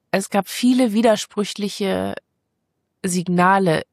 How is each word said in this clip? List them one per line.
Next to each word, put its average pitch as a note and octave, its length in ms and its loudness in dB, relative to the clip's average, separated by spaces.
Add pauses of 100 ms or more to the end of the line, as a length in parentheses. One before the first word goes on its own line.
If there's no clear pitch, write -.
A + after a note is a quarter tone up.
(100)
es F#3+ 180 -4
gab G3 200 -2
viele B3 440 2
widersprüchliche G#3 1200 -2 (880)
Signale F3+ 800 2 (100)